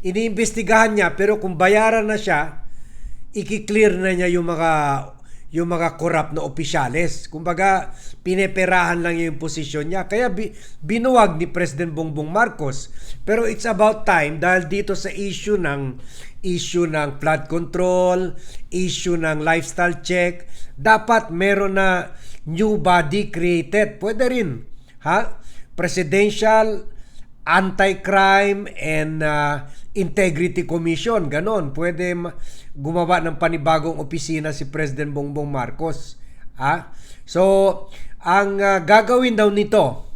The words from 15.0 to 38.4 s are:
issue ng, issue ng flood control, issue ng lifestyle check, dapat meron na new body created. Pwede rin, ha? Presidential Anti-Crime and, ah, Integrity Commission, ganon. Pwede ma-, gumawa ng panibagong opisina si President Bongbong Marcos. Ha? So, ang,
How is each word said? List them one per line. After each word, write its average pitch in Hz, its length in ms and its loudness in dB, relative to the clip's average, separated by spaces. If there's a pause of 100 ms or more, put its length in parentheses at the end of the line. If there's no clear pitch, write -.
issue 202 480 -2
ng, 139 400 -4 (420)
issue 175 480 0
ng 147 320 -2
flood 156 320 0
control, 180 800 2 (400)
issue 175 480 0
ng 156 240 0
lifestyle 165 560 0
check, 180 480 -2 (320)
dapat 220 480 4
meron 196 480 2
na 190 400 2 (320)
new 202 320 2
body 175 480 4
created. 175 720 0
Pwede 226 320 0
rin, 185 320 -2 (400)
ha? 175 320 2 (400)
Presidential 208 1120 2 (560)
Anti-Crime 196 1200 4 (160)
and, 156 400 -2
ah, 147 480 0 (220)
Integrity 180 760 0
Commission, 170 640 0
ganon. 156 480 -2
Pwede 175 400 -2
ma-, 175 200 -6 (380)
gumawa 165 520 0
ng 160 160 -2
panibagong 160 580 0
opisina 156 560 -4
si 147 160 -6
President 147 400 -4
Bongbong 143 400 -6
Marcos. 139 640 -4 (460)
Ha? 147 340 0 (320)
So, 196 640 4 (340)
ang, 196 400 2